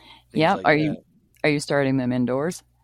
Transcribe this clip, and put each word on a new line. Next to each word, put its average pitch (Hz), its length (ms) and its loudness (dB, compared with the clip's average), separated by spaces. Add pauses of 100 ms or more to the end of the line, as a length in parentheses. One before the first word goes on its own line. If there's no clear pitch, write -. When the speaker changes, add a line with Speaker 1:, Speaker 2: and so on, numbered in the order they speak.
(320)
Speaker 1:
Things - 80 -2
Speaker 2:
Yep. 170 160 4
Speaker 1:
like 190 100 -4
Speaker 2:
Are 151 100 4
you, 151 200 0
Speaker 1:
that. - 80 -16 (400)
Speaker 2:
are 156 60 2
you 147 100 0
starting 139 380 0
them 123 140 -2
indoors 127 520 -4 (200)